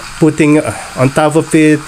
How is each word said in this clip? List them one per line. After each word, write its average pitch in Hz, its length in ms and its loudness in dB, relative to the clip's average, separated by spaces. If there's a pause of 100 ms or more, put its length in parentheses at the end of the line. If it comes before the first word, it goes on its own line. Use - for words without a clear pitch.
(180)
putting, 151 400 2
uh, 127 180 -4 (200)
on 131 140 0
top 151 260 0
of 156 180 -2
it, 151 340 4